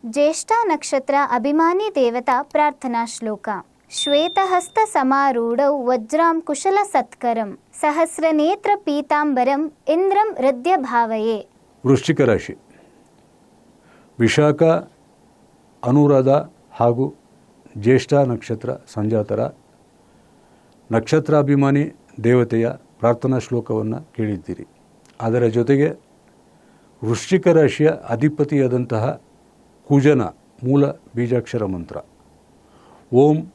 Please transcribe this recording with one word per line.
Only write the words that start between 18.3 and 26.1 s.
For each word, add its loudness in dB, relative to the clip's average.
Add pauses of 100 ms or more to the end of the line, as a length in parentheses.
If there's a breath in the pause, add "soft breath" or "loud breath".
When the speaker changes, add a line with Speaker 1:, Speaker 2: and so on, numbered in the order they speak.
Speaker 2:
ಸಂಜಾತರ -4 (1500 soft breath)
ನಕ್ಷತ್ರಾಭಿಮಾನಿ 2 (300)
ದೇವತೆಯ 2
ಪ್ರಾರ್ಥನಾ -2
ಶ್ಲೋಕವನ್ನು -6
ಕೇಳಿದ್ದೀರಿ. -6 (560)
ಅದರ 0
ಜೊತೆಗೆ 2 (1120 soft breath)